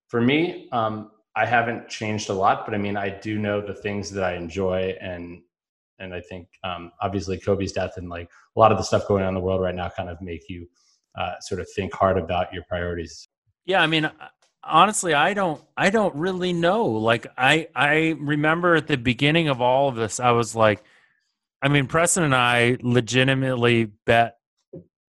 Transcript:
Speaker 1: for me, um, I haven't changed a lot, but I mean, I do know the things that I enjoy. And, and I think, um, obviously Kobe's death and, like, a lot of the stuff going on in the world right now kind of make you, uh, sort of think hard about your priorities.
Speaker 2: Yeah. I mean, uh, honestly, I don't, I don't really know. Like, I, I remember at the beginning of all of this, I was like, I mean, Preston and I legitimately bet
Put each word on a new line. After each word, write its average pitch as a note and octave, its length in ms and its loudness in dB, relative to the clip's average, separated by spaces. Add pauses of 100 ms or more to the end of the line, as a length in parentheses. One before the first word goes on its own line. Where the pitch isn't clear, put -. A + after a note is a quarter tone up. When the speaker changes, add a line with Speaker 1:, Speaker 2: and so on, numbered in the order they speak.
Speaker 1:
for A#2+ 140 -2
me, D#3 500 0
um, A2 400 -4 (240)
I A2 100 0
haven't A#2 420 0
changed G#2+ 440 -6
a - 20 -2
lot, G#2 320 2
but A2 80 -8
I G#2 60 -2
mean, G2+ 180 -4
I G2+ 120 -4
do G#2+ 280 -8
know G#2 240 -2
the G2 140 -8
things G2+ 360 -8
that G2 120 -4
I F2+ 120 -2
enjoy. F#2 640 -4
And, F2 420 -12 (580)
and F#2 160 -14
I F2+ 60 -10
think, F2+ 260 -16 (160)
um, F2 360 -10
obviously F#2+ 380 -4
Kobe's G2 360 -2
death F#2 240 -6
and, F2+ 120 -12
like, E2+ 180 -12 (280)
a A2 40 2
lot A2 120 8
of G2+ 80 2
the G#2 40 -2
stuff - 240 0
going G2 160 2
on F#2+ 60 -2
in F#2 60 -2
the F#2+ 60 -4
world F#2 200 0
right F2+ 140 -2
now F2 140 -6
kind F2+ 200 -10
of E2+ 100 -12
make F2 300 -12
you, F2 180 -14 (480)
uh, F2+ 260 -6
sort F2+ 200 -8
of F2+ 140 -12
think F#2+ 180 -6
hard F#2+ 240 2
about F2+ 340 -4
your F2+ 120 -14
priorities. F2 640 -8 (380)
Speaker 2:
Yeah. F#3 180 2
I D#3+ 40 2
mean, D#3 180 0
uh, D3+ 60 -4 (520)
honestly, E3+ 500 2
I E3 220 2
don't, F3 260 -2 (140)
I E3+ 160 2
don't G3 240 0
really F3+ 380 -2
know. F3 340 2
Like, A2+ 400 0 (100)
I, D3 380 2
I D3+ 440 2
remember D#3 540 2
at D#3 140 2
the D3 100 0
beginning C#3+ 500 2
of B2+ 140 -2
all C3+ 280 2
of B2 60 -4
this, A2+ 240 -4
I B2 120 4
was A#2 240 2
like, G#2+ 280 4 (800)
I C#3 60 2
mean, C#3+ 180 2
Preston E3 380 2
and C#3 120 2
I A#2+ 460 4
legitimately B2 1120 2 (160)
bet A#2 300 4 (720)